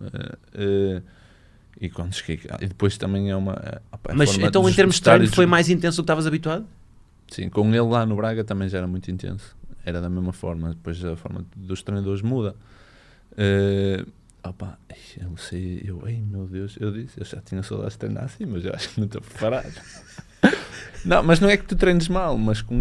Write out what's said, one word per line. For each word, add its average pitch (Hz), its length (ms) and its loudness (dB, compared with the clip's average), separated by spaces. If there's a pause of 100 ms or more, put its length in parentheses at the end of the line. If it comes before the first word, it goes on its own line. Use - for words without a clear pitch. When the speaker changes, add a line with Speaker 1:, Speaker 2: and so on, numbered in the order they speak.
Speaker 1:
Eh, - 360 -12 (180)
eh, 98 480 0 (800)
e 90 80 -4
quando 90 240 -8
cheguei - 240 -6
cá, - 240 -12
e 98 40 -2
depois 98 300 0
também 98 340 -2
é 95 60 -2
uma, 95 260 -4
eh, - 160 -10 (140)
opa, - 200 -8
a - 20 0
Speaker 2:
Mas 143 160 6
Speaker 1:
forma 196 180 2
Speaker 2:
então, 196 140 4
Speaker 1:
dos 185 100 6
Speaker 2:
em - 20 0
termos 190 200 6
de - 80 -2
treino, 117 220 10
Speaker 1:
estádios 110 120 2
Speaker 2:
foi 180 80 8
mais 170 240 6
intenso 170 300 2
do 170 40 0
que - 20 -8
estavas 160 220 0
habituado? 160 400 -2 (640)
Speaker 1:
Sim, 92 200 -8
com 104 180 2
ele 113 140 4
lá 117 240 2
no 107 100 0
Braga 110 260 -2
também 98 280 -2
já 95 80 -2
era 90 80 -2
muito 90 240 -6
intenso. 95 440 -8 (300)
Era 87 180 -4
da 87 80 -4
mesma 90 240 -2
forma, 82 360 -6
depois 85 320 -8
a 85 140 -6
forma 90 300 -10 (100)
dos 92 260 -10
treinadores 98 380 -4
muda. 113 340 -2 (800)
Eh, 98 680 2 (400)
opa, 95 340 -12 (400)
eu 87 200 -10
sei, 90 440 -8
eu, 92 220 -8
"Ai 113 220 -4
meu 98 200 -6
Deus", 95 320 -8
eu 104 140 -2
disse, 113 260 -10
"Eu - 60 -10
já - 160 -12
tinha 95 220 -6
saudades 104 320 -6
de - 60 -18
treinar 104 240 -6
assim, - 200 -10
mas 95 220 -6
eu - 80 -6
acho - 160 -8
que - 100 -4
não 104 60 0
estou 104 160 -8
preparado." - 500 -4 (720)
<laughs> - 160 6 (460)
Não, 175 180 4
mas 160 180 6
não 196 80 6
é 202 80 6
que 196 80 -2
tu 190 120 -4
treines 175 320 4
mal, 180 280 0
mas 107 240 2
com 110 200 -6